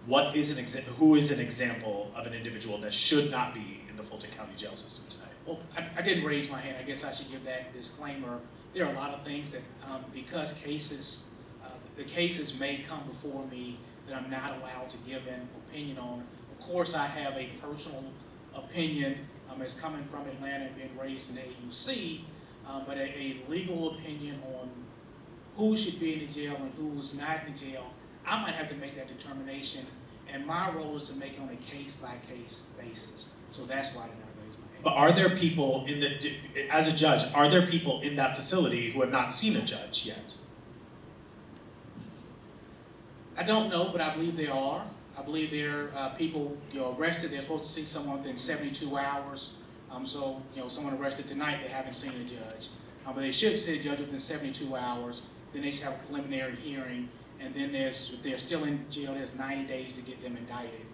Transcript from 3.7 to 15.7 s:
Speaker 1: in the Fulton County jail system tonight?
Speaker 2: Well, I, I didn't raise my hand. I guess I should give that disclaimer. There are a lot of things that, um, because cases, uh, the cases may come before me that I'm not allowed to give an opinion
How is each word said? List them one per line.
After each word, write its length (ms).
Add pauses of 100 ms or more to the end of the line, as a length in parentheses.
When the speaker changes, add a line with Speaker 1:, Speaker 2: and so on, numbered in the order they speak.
Speaker 1:
in 60
the 80
Fulton 340
County 180
jail 200
system 340
tonight? 240 (120)
Speaker 2:
Well, 140 (180)
I, 100 (100)
I 40
didn't 240
raise 240
my 100
hand. 200
I 40
guess 200
I 80
should 200
give 140
that 280
disclaimer. 680 (340)
There 120
are 80
a 20
lot 180
of 100
things 280
that, 100 (280)
um, 240
because 400
cases, 720 (380)
uh, 60 (260)
the 80
cases 540
may 300
come 200
before 400
me 320 (280)
that 80
I'm 140
not 300
allowed 320
to 140
give 220
an 200 (200)
opinion 300